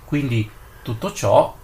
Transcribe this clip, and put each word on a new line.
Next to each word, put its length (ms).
quindi 460
tutto 300
ciò 500